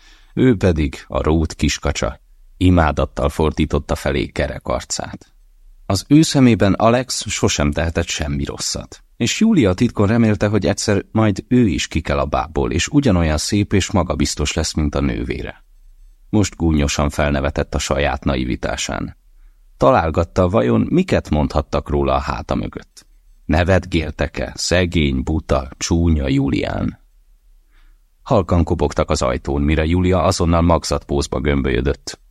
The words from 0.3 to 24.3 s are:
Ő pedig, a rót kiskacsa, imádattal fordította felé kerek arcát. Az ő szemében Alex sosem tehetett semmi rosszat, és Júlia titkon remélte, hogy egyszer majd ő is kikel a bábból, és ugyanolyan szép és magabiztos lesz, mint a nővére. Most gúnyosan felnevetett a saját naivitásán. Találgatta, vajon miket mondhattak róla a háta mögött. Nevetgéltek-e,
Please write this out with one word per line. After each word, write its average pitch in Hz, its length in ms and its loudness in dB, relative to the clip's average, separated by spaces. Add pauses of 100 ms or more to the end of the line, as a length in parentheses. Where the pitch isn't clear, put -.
Ő 127 220 4
pedig, 78 520 0
a - 140 -4
rót 78 320 0
kiskacsa, - 680 -4 (360)
imádattal 78 720 2
fordította 73 640 -2
felé 71 320 -2
kerek 64 400 -6
arcát. - 680 -8 (520)
Az 98 220 -2
ő 151 140 8
szemében 113 500 4
Alex 117 560 0
sosem 78 420 -2
tehetett 82 360 -2
semmi 71 380 -6
rosszat, - 600 -10 (120)
és - 240 -2
Júlia 160 340 4
titkon 110 320 2
remélte, 110 400 2
hogy 101 200 0
egyszer 101 460 0
majd 110 360 2
ő 123 180 4
is 73 200 -2
kikel 73 320 -2
a 67 80 0
bábból, 67 460 -2
és - 160 -2
ugyanolyan 87 500 2
szép 104 340 -2
és 98 180 0
magabiztos 76 640 -2
lesz, - 220 -4
mint 76 200 -2
a 71 60 -2
nővére. 60 640 -6 (640)
Most - 280 0
gúnyosan 76 540 0
felnevetett 71 640 -2
a 73 40 0
saját 69 460 -2
naivitásán. - 920 -4 (600)
Találgatta, 92 720 2
vajon 113 320 2
miket 127 500 0
mondhattak 73 580 -2
róla 69 260 0
a 67 40 2
háta 67 360 -6
mögött. - 520 -10 (380)
Nevetgéltek-e, 85 1080 -2